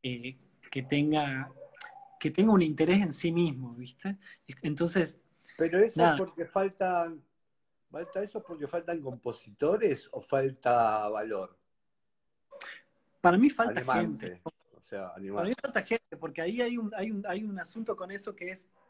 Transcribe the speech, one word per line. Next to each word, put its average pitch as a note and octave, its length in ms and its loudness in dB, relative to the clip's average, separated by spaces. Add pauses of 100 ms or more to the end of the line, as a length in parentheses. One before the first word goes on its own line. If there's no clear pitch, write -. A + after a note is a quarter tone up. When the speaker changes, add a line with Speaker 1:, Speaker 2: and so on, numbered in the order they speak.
Speaker 1:
eh, B2 340 -8 (340)
que C3+ 120 -4
tenga, C#3+ 680 0 (680)
que D#3 120 -2
tenga G#3+ 220 4
un F#3 100 8
interés D#3+ 400 4
en D#3+ 100 0
sí E3+ 200 -2
mismo, C3+ 420 0
¿viste? B2+ 440 -10 (440)
Entonces, E3 560 0 (380)
Speaker 2:
Pero E3 220 2
eso A3 220 4
Speaker 1:
nada. E3+ 140 8
Speaker 2:
es C#3+ 60 0
porque E3+ 240 -6
faltan, F3+ 800 0 (680)
falta E3+ 320 -6
eso G#3 200 -8
porque D3+ 240 -10
faltan E3+ 340 -6
compositores C3+ 1120 -2
o - 80 -8
falta A#2+ 880 2
valor. G#2+ 480 -6 (1600)
Speaker 1:
Para F3+ 180 6
mí C#4 120 8
falta A#3 300 0
Speaker 2:
Animarse. B2 460 0
Speaker 1:
gente. F2+ 160 -12 (340)
Speaker 2:
O - 40 -20
sea, G2 280 -10
Speaker 1:
Para F2+ 120 -14
mí G2 80 -10
Speaker 2:
animarse. E3+ 320 -2
Speaker 1:
falta A#3 220 -2
gente, - 340 -6
porque D#3+ 260 -8
ahí G#3 180 -4
hay A#3+ 180 -2
un, A3 160 -6
hay G#3 160 -6
un, G#3 160 -6
hay G3 180 -6
un G3 140 -8
asunto A3 380 -8
con F#3 140 -10
eso G3+ 240 -10
que F3+ 160 -12
es F#3+ 180 -16 (220)